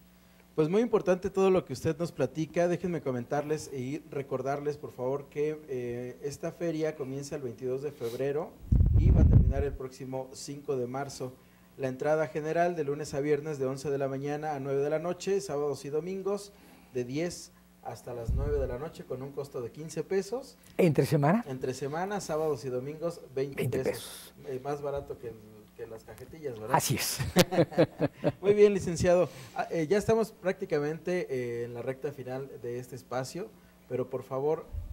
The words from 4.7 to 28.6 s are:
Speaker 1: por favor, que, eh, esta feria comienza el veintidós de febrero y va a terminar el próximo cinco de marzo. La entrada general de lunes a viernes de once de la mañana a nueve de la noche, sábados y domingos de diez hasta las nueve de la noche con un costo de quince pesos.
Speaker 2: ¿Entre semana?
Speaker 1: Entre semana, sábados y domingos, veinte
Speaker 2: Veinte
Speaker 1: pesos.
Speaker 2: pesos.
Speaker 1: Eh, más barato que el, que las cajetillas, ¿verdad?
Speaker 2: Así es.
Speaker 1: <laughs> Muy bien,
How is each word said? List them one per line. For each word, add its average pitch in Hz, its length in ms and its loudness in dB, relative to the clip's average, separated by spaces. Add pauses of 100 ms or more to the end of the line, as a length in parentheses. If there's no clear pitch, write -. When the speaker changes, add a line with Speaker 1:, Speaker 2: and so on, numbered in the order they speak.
Speaker 1:
por 123 160 -12
favor, 127 360 -4
que, 151 380 -2
eh, 123 560 -6
esta 143 300 -6
feria 156 420 -2
comienza 139 400 -6
el 147 60 -8
veintidós 127 400 -4
de 147 100 -6
febrero 139 600 -4 (460)
y - 140 8
va - 100 8
a - 40 10
terminar - 400 8
el 139 80 -2
próximo 131 580 -8
cinco 143 460 -6
de 123 100 -2
marzo. 131 460 -8 (440)
La 131 100 -2
entrada 147 400 2
general 165 480 0
de 156 80 -2
lunes 147 320 -4
a 139 60 0
viernes 147 360 0
de 135 80 0
once 139 240 -4
de 139 80 0
la 139 100 0
mañana 147 460 -4
a 139 60 -6
nueve 139 240 0
de 147 60 0
la 156 100 2
noche, 180 420 -2
sábados 147 440 -4
y 143 40 -8
domingos 190 640 -4 (400)
de 123 120 -2
diez 156 480 -6 (280)
hasta - 320 -10
las 117 200 -2
nueve 143 260 0
de 131 80 0
la 120 100 -6
noche 165 280 -10
con - 180 -8
un 139 80 -10
costo 139 300 -8
de 117 100 -8
quince 156 320 -8
pesos. 196 540 -4 (200)
Speaker 2:
¿Entre 151 300 6
semana? 160 400 4
Speaker 1:
Entre 131 260 -4
semana, 170 460 -4
sábados 156 460 -2
y 135 40 -6
domingos, 151 520 -6 (120)
veinte 139 220 -2
Speaker 2:
Veinte 131 240 0
Speaker 1:
pesos. - 580 -6
Speaker 2:
pesos. - 160 -10
Speaker 1:
Eh, 127 100 -6
más 143 200 -4
barato 139 340 -6
que 117 120 -12
el, 110 60 -10 (400)
que 117 120 -12
las 113 160 -14
cajetillas, 127 560 -10
¿verdad? 110 160 2
Speaker 2:
Así 139 200 2
es. - 240 -2 (600)
Speaker 1:
<laughs> - 600 0
Muy 202 120 6
bien, 208 200 8